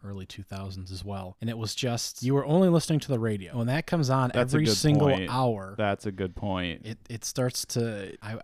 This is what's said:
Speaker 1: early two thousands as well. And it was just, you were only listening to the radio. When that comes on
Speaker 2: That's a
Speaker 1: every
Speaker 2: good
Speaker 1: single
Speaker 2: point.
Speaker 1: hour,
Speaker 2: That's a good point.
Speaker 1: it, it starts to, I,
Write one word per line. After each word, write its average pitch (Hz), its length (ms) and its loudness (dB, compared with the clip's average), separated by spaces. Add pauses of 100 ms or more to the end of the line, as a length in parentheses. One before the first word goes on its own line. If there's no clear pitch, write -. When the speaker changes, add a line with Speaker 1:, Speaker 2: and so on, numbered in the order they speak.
Speaker 1:
early 98 220 -10
two - 200 -14
thousands 95 480 -10
as 95 120 -10
well. 95 380 -10
And 113 80 -4
it 113 80 -6
was 110 160 -6
just, - 480 -4
you 131 120 2
were 139 120 4
only 180 240 6
listening 160 300 4
to - 80 -10
the 127 100 0
radio. 110 400 -2
When 117 80 2
that 139 200 0
comes 156 240 2
on 131 220 2
Speaker 2:
That's 123 220 2
a - 20 6
Speaker 1:
every 151 100 4
Speaker 2:
good 104 100 4
Speaker 1:
single 147 340 6
Speaker 2:
point. 95 200 2
Speaker 1:
hour, 110 460 0
Speaker 2:
That's 104 300 0
a 101 60 -4
good 92 240 -4
point. 92 500 -4
Speaker 1:
it, 110 120 -10 (120)
it 113 160 -10
starts - 400 -2
to, 107 560 -4
I, 107 220 -8